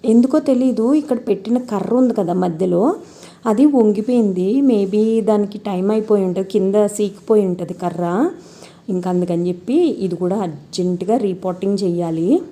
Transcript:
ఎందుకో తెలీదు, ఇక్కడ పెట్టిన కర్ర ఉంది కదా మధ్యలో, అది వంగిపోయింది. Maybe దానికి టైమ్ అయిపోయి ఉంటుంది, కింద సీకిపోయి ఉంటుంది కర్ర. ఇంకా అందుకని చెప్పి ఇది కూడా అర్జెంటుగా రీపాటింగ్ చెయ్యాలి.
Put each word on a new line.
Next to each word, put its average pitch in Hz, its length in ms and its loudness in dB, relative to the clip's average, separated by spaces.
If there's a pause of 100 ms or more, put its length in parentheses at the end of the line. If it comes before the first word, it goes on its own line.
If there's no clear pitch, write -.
ఎందుకో 240 340 4
తెలీదు, 254 540 2
ఇక్కడ 294 240 0 (100)
పెట్టిన 220 300 -2
కర్ర 208 380 -2
ఉంది 254 180 2
కదా 175 200 -2
మధ్యలో, 180 640 0 (500)
అది 233 200 4
వంగిపోయింది. 214 960 2
Maybe 220 640 2
దానికి 208 320 0
టైమ్ 196 340 -2
అయిపోయి 214 340 0
ఉంటుంది, 185 220 -2
కింద 196 280 0 (100)
సీకిపోయి 208 600 0
ఉంటుంది 180 280 -4
కర్ర. 175 560 -2 (600)
ఇంకా 185 200 -2
అందుకని 180 380 0
చెప్పి 180 260 -4 (140)
ఇది 190 280 -2
కూడా 180 220 -2
అర్జెంటుగా 180 800 -2
రీపాటింగ్ 190 680 -4
చెయ్యాలి. 175 580 0 (100)